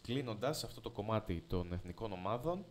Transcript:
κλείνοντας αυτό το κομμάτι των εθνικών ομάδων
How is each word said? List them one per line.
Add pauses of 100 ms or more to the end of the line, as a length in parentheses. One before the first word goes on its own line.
κλείνοντας
αυτό
το
κομμάτι
των
εθνικών
ομάδων